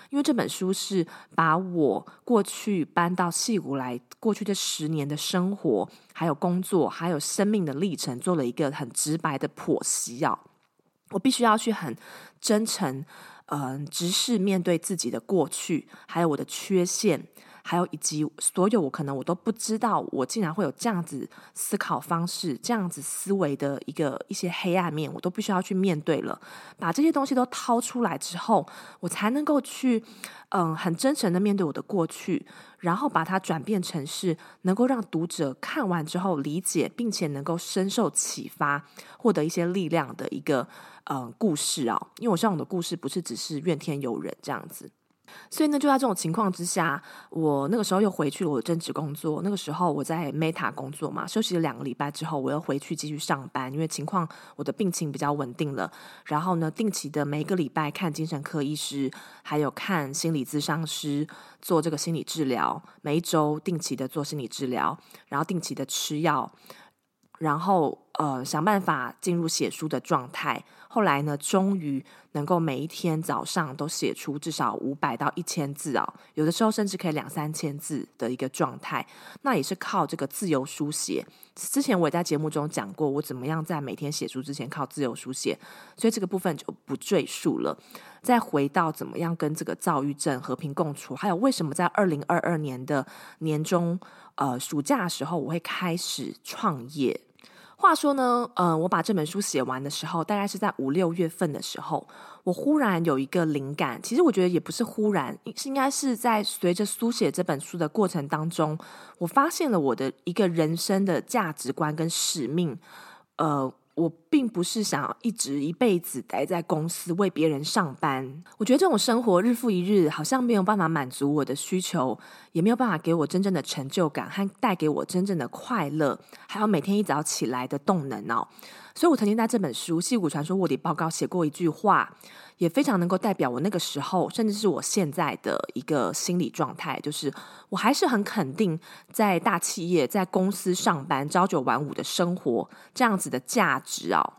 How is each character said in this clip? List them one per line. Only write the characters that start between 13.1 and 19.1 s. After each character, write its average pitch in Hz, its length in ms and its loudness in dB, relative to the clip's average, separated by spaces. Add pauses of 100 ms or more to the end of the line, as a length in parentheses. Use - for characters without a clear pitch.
呃， 139 320 -4 (120)
直 175 180 -2
视 220 300 2
面 190 220 2
对 170 180 2
自 185 180 -2
己 123 140 -4
的 117 80 -4
过 180 300 2
去， - 380 -2 (200)
还 - 140 -2
有 170 80 4
我 143 80 2
的 135 80 -4
缺 - 400 0
陷， 180 380 0 (400)
还 - 140 -2
有 180 160 2
以 - 60 -10
及 151 280 -2 (120)
所 - 320 2
有 214 100 4
我 135 100 0
可 156 140 -4
能 139 120 -4